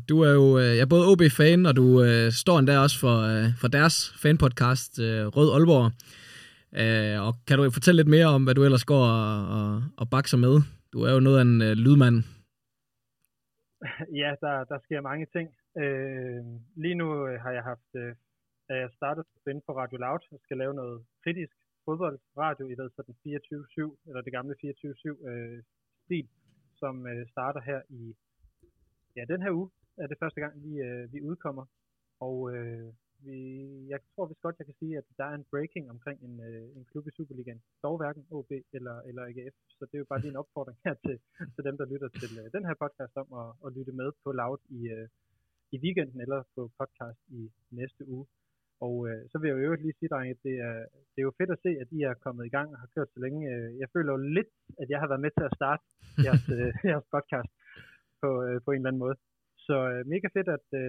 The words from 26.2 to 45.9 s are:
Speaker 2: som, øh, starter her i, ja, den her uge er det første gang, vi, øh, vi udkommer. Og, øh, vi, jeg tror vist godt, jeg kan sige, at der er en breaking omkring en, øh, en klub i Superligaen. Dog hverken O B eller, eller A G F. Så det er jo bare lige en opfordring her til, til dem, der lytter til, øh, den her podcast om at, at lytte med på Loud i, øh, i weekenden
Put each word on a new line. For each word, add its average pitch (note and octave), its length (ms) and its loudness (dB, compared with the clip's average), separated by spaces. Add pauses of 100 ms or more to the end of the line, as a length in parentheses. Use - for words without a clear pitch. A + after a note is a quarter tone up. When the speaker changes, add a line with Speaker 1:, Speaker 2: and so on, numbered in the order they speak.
Speaker 2:
som, C3+ 120 -8 (180)
øh, A#2+ 100 -12 (120)
starter C3+ 360 -8
her C3+ 100 -8 (200)
i, - 20 -20 (1160)
ja, A#2+ 140 -14
den F3+ 120 -6
her G3 160 -4
uge F#3 100 -8 (320)
er C#3+ 100 -12
det D3 100 -14
første - 220 -8
gang, D3 100 -12 (120)
vi, D3+ 80 -14 (160)
øh, B2 140 -12 (100)
vi C#3+ 60 -16 (100)
udkommer. C#3+ 360 -12 (600)
Og, B2+ 100 -10 (180)
øh, A#2 320 -14 (400)
vi, C3+ 100 -18 (560)
jeg C#3 60 -12 (120)
tror F#3+ 180 -10
vist - 160 -16
godt, E3+ 140 -12
jeg D3+ 100 -20
kan - 120 -20
sige, D#3+ 200 -10
at - 60 -20 (120)
der C3+ 120 -10
er D3 60 -12
en C#3+ 160 -20
breaking D3+ 320 -10 (100)
omkring C3+ 220 -16 (100)
en, A#2+ 80 -18 (140)
øh, A2+ 140 -18 (140)
en B2+ 140 -20
klub D3 180 -14
i - 80 -20
Superligaen. B2+ 440 -18 (240)
Dog D#3 160 -6
hverken D3 220 -10 (120)
O - 20 -12 (120)
B - 20 -20 (260)
eller, B2 180 -14 (140)
eller B2 200 -16
A - 60 -18
G B2+ 40 -16 (140)
F. - 20 -20 (220)
Så - 120 -20
det - 80 -16
er C#3+ 60 -10
jo - 80 -16
bare C3+ 100 -6
lige C#3 120 -12
en C3+ 100 -10
opfordring C3 420 -16
her D#3 100 -6 (100)
til, C3+ 100 -10 (400)
til D3 120 -12
dem, C#3 120 -8
der C#3+ 120 -12
lytter C#3 180 -12 (100)
til, A#2+ 100 -14 (120)
øh, A2 140 -20
den G3+ 120 -10
her D#3+ 160 -8
podcast C#3 400 -14
om C3+ 60 -20 (120)
at, A#2 80 -18 (160)
at C3+ 120 -14
lytte C3 240 -14
med C3+ 80 -8 (140)
på C#3 60 -10 (100)
Loud B2 220 -8 (160)
i, A#2+ 40 -14 (160)
øh, A2+ 100 -18 (680)
i - 80 -12
weekenden D3+ 420 -6